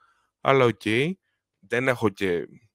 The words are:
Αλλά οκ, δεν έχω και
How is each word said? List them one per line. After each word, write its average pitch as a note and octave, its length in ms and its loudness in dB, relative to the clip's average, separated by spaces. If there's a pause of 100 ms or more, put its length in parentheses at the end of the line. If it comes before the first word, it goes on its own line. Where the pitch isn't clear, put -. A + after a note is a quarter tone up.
(400)
Αλλά C3+ 240 4
οκ, A#2 180 0 (760)
δεν B2+ 300 -4
έχω A#2+ 200 -2
και F2+ 400 -2 (260)